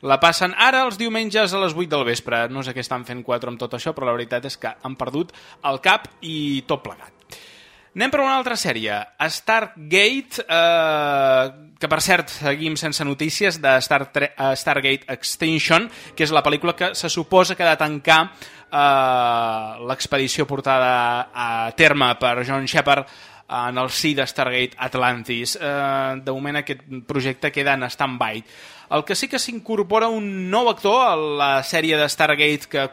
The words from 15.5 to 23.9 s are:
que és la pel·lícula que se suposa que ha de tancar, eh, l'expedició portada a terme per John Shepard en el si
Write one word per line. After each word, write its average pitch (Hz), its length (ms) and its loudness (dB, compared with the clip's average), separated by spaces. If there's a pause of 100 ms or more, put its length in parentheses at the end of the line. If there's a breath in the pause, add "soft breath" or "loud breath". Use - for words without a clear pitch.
que 165 80 0
és 151 80 0
la 151 120 4
pel·lícula 151 320 0
que 185 200 -2
se 165 140 -4
suposa 175 460 2
que 180 80 -2
ha 170 80 6
de 151 60 2
tancar, 156 540 2 (400 loud breath)
eh, 120 1160 2
l'expedició 135 580 -2
portada 127 840 2
a 117 420 -4
terme 143 400 4
per 123 320 0
John 135 180 -4
Shepard 139 400 2 (440 loud breath)
en 123 280 -4
el 127 120 -2
si 156 260 -2